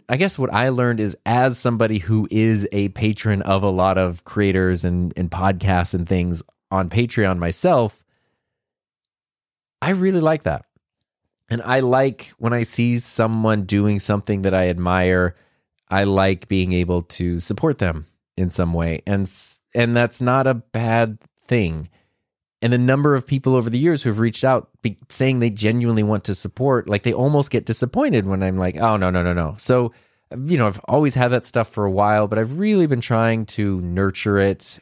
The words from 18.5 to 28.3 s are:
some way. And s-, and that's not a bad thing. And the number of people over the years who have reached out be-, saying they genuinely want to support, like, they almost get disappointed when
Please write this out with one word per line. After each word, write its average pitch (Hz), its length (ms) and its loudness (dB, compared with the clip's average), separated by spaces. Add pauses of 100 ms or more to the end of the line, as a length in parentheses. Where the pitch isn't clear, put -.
some 85 220 0
way. 82 320 -2
And 98 180 0
s-, - 380 -10 (140)
and 117 200 0
that's 120 260 0
not 131 260 2
a 131 80 2
bad 113 640 -2 (300)
thing. 82 420 -2 (720)
And 117 100 2
the 123 60 4
number 139 380 4
of 127 100 -4
people 131 300 0
over 120 120 0
the 120 120 -2
years 160 240 0
who 123 60 0
have 104 100 -2
reached 113 240 -2
out 131 260 0 (120)
be-, 104 260 -4
saying 131 320 0
they 117 100 2
genuinely 110 540 0
want 104 200 0
to 98 120 -4
support, - 520 -2
like, 101 140 -2
they 120 100 0
almost 143 380 0
get 113 160 -2
disappointed 147 600 0
when 95 180 -2